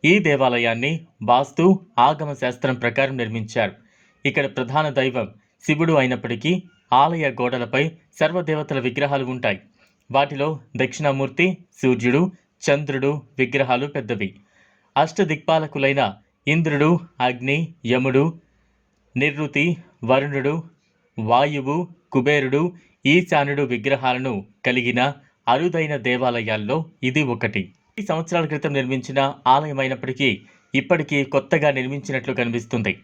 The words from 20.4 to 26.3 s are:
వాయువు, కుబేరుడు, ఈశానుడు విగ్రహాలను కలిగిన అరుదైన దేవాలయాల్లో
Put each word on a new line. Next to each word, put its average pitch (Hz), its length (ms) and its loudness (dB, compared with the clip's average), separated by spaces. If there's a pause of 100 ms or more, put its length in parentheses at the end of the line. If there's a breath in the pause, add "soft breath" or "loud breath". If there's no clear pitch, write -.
వాయువు, 135 600 0 (340)
కుబేరుడు, 139 520 2 (420 soft breath)
ఈశానుడు 147 580 2
విగ్రహాలను 127 680 -2 (300)
కలిగిన 123 380 0 (460 soft breath)
అరుదైన 156 500 2
దేవాలయాల్లో 120 800 -2 (260)